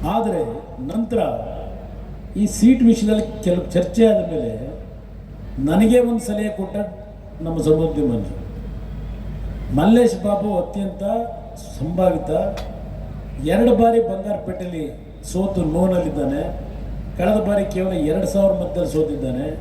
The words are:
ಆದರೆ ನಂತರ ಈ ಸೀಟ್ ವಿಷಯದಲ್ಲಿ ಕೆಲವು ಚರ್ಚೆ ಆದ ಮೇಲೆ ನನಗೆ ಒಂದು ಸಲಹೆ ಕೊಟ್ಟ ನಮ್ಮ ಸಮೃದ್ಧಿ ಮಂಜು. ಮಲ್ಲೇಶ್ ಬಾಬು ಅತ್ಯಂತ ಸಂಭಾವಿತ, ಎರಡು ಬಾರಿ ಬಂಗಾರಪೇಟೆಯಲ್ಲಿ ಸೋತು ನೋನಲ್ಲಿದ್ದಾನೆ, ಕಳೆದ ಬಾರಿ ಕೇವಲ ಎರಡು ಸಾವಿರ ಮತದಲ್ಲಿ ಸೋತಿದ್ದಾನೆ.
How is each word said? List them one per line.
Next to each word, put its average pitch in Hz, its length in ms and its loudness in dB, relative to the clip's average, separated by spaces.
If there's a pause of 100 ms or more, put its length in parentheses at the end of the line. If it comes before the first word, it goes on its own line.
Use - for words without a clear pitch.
ಆದರೆ 185 540 -2 (180)
ನಂತರ 180 380 -2 (1160)
ಈ 208 80 2
ಸೀಟ್ 240 380 6
ವಿಷಯದಲ್ಲಿ 214 600 4
ಕೆಲವು 180 280 0
ಚರ್ಚೆ 202 340 4
ಆದ 202 160 6
ಮೇಲೆ 131 520 -4 (840)
ನನಗೆ 202 400 6
ಒಂದು 233 200 2
ಸಲಹೆ 208 300 -2
ಕೊಟ್ಟ 196 260 -6 (680)
ನಮ್ಮ 165 200 -4
ಸಮೃದ್ಧಿ 156 400 2
ಮಂಜು. 113 420 -2 (1300)
ಮಲ್ಲೇಶ್ 220 500 6
ಬಾಬು 202 320 0
ಅತ್ಯಂತ 190 460 -4 (520)
ಸಂಭಾವಿತ, 170 760 0 (1160)
ಎರಡು 214 280 6
ಬಾರಿ 233 240 6
ಬಂಗಾರಪೇಟೆಯಲ್ಲಿ 185 1040 -4 (300)
ಸೋತು 185 300 0
ನೋನಲ್ಲಿದ್ದಾನೆ, 156 920 0 (600)
ಕಳೆದ 208 300 4
ಬಾರಿ 202 180 2
ಕೇವಲ 185 280 -2
ಎರಡು 160 340 0
ಸಾವಿರ 196 240 4
ಮತದಲ್ಲಿ 175 380 -2
ಸೋತಿದ್ದಾನೆ. 143 580 -2 (140)